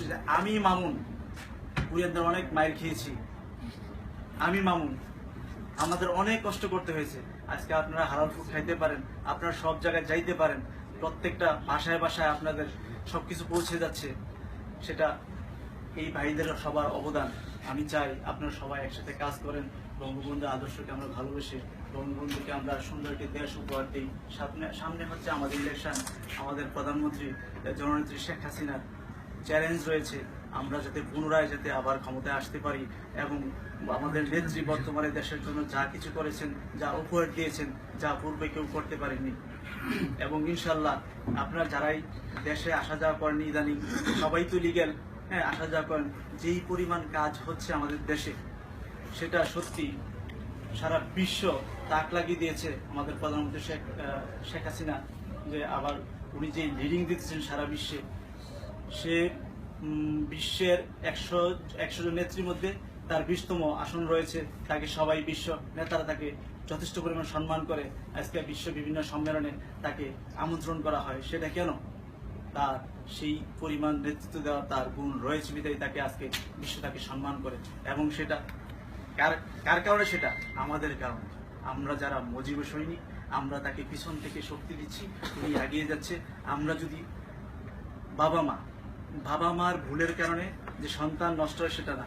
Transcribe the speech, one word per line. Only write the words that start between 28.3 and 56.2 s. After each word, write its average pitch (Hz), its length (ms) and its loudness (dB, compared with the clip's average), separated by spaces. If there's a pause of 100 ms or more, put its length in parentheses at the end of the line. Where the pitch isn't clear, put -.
হাসিনার 143 380 -4 (640)
চ্যালেঞ্জ 160 440 4
রয়েছে, 151 280 2 (340)
আমরা 135 280 -2
যাতে 147 220 -4 (100)
পুনরায় 151 360 6
যাতে 143 240 -2
আবার 131 280 4
ক্ষমতায় 131 360 -2
আসতে 139 300 -2
পারি, 135 200 0 (300)
এবং 143 360 -2 (380)
আমাদের 147 400 2
নেত্রী 160 360 2
বর্তমানে 151 460 2
দেশের 147 340 -2
জন্য 147 240 0
যা 139 120 2 (120)
কিছু - 220 -6
করেছেন, 151 340 0 (260)
যা 143 160 0
উপহার 160 340 4 (100)
দিয়েছেন, 151 320 0 (320)
যা 147 220 4
পূর্বে 151 260 -2
কেউ 151 260 -2
করতে 156 220 -2
পারেননি। 131 380 -2 (840)
এবং 156 300 2
ইনশাল্লাহ 160 460 4 (440)
আপনারা 160 260 2
যারাই 151 360 2 (420)
দেশে 151 300 2
আসা 156 220 2
যাওয়া 156 220 6
করেন 151 240 4
ইদানিং, 147 360 2 (440)
সবাই 160 300 6
তো 180 80 6
লিগ্যাল, 170 320 6 (380)
হ্যাঁ, 180 140 2
আসা 156 220 0
যাওয়া 156 220 2
করেন, 151 200 2 (340)
যেই 175 260 4
পরিমাণ 175 340 2 (120)
কাজ 151 200 4 (120)
হচ্ছে 160 280 -2
আমাদের 147 320 0
দেশে, 147 280 0 (800)
সেটা 165 300 4
সত্যি 165 460 0 (840)
সারা 160 240 4 (160)
বিশ্ব 185 260 4 (480)
তাক 156 240 6
লাগিয়ে 170 260 4
দিয়েছে 160 300 2 (200)
আমাদের 143 300 -2
প্রধানমন্ত্রী 151 420 0
শেখ, 151 200 -2
আহ, 139 640 -4
শেখ - 200 -4
হাসিনা, 151 320 -2 (560)
যে 147 140 0
আবার 143 300 2 (380)